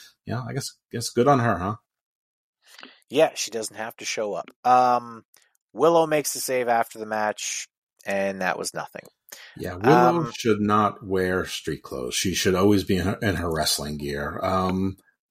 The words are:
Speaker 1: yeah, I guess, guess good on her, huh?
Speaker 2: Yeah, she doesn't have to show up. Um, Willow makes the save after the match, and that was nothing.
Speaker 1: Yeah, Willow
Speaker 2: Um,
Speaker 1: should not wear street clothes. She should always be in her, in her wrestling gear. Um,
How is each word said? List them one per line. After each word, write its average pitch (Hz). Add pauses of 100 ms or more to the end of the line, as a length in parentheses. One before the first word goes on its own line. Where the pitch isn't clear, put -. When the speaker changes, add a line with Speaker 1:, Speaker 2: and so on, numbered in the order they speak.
(240)
Speaker 1:
yeah, 113
I 120
guess, - (180)
guess 117
good 120
on 135
her, 113
huh? 98 (1300)
Speaker 2:
Yeah, 143
she -
doesn't 107
have 110
to 110
show 107
up. 82 (140)
Um, 123 (500)
Willow 165
makes 151
the 131
save 127
after 117
the 110
match, 107 (380)
and 98
that 90
was 95
nothing. - (540)
Speaker 1:
Yeah, 90
Willow 123
Speaker 2:
Um, 156
Speaker 1:
should 107
not 104
wear 92
street -
clothes. 64
She 90
should 92
always 98
be 95
in 87
her, 104
in 98
her 85
wrestling 76
gear. 73
Um, 92 (320)